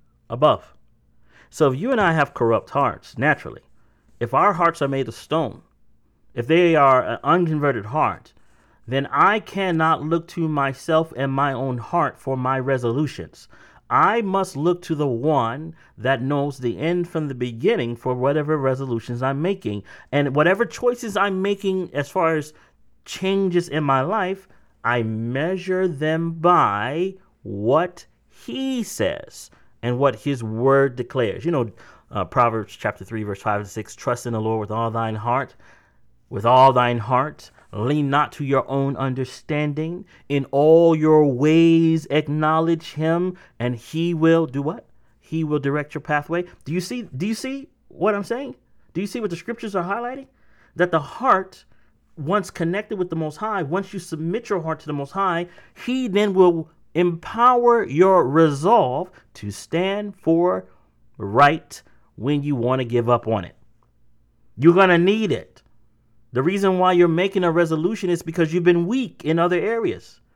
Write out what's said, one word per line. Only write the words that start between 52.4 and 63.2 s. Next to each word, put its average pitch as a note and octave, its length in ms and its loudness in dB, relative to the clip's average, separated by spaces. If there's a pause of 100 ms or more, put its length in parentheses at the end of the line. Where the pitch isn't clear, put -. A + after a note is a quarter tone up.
connected G3 480 -6
with F#3 140 -4
the D#3+ 60 -4
Most D#3 200 -6
High, G#3+ 280 -4
once F#3+ 280 -4
you G3+ 60 -10
submit E3+ 500 -6
your F#3 140 -2
heart D#3 180 -6
to - 60 -10
the D3+ 60 -2
Most C#3+ 180 -6
High, F3 380 -2 (360)
he B3+ 220 -2
then G3+ 260 2
will F3 380 4 (240)
empower A#3 880 2
your F3+ 400 6
resolve D3+ 840 4 (220)
to - 180 -10
stand G3 640 -4
for F3+ 520 0 (500)
right C#3 640 2 (320)
when C#3+ 300 -2
you D3 100 -2
want B2 240 0
to C3 60 -4
give A#2 240 0
up A#2+ 180 2